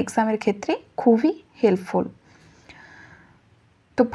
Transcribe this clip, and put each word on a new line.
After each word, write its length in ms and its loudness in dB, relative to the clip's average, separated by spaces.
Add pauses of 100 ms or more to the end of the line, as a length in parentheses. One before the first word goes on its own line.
এক্সামের 420 -2
ক্ষেত্রে 280 -2 (280)
খুবই 320 4 (280)
হেল্পফুল। 440 0 (1900)
তো 60 4 (120)